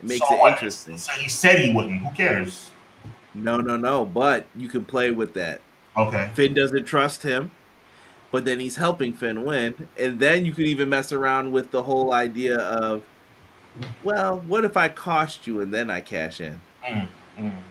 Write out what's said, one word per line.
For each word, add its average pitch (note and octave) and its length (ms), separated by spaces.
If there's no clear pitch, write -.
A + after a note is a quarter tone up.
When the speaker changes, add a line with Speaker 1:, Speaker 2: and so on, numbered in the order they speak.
Speaker 1:
It G#2 80
makes B2 180
Speaker 2:
So C3+ 80
Speaker 1:
it - 40
Speaker 2:
what? - 140
Speaker 1:
interesting. C#3 440
Speaker 2:
So - 160
he C#3 160
said F3+ 300
he C3 120
wouldn't. F#2+ 300
Who - 120
cares? - 580
Speaker 1:
No, A#2 280
no, A#2+ 160
no. B2 280
But A#2 400
you B2 100
can A#2 160
play B2 280
with A2+ 240
that. E2+ 260
Speaker 2:
Okay. G#2+ 380
Speaker 1:
Finn C#3 200
doesn't C#3 320
trust C#3+ 380
him, C#3 280
but B2+ 120
then B2+ 160
he's B2+ 160
helping E3+ 380
Finn A#2 320
win. B2+ 420
And B2+ 220
then D#3+ 240
you E3 80
can D#3+ 140
even C#3+ 240
mess C3+ 240
around C3+ 400
with C3 180
the B2+ 120
whole C3 280
idea A#2+ 460
of, A2 460
well, F#3+ 440
what G#3+ 180
if G3+ 100
I E3+ 140
cost D#3+ 580
you G#2+ 140
and G2 120
then A2+ 160
I F2+ 120
cash E2+ 400
in? D#2+ 180
Speaker 2:
Mm, G#2+ 220
mm. G#2 160